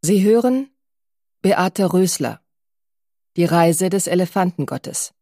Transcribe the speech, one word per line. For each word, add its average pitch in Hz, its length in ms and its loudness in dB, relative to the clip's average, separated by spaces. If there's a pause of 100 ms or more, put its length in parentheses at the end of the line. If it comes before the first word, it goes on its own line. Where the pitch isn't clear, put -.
Sie 190 220 2
hören 247 460 2 (720)
Beate 185 520 0
Rösler, 170 480 -2 (920)
Die 170 100 2
Reise 170 440 2
des 190 180 -4
Elefantengottes. - 1160 -4